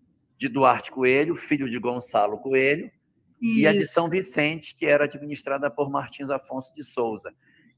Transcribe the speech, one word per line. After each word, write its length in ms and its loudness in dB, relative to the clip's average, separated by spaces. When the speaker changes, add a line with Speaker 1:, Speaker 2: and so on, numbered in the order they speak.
Speaker 1:
de 100 -4
Duarte 420 2
Coelho, 460 2
filho 320 -2
de 100 -6
Gonçalo 600 -2
Coelho, 520 0
e 260 2
a 60 6
de 100 2
Speaker 2:
Isso. 100 -4
Speaker 1:
São 160 2
Vicente, 680 -2
que 120 -4
era 180 4
administrada 680 -6
por 200 -2
Martins 400 -6
Afonso 440 -8
de 80 -16
Souza. 500 -4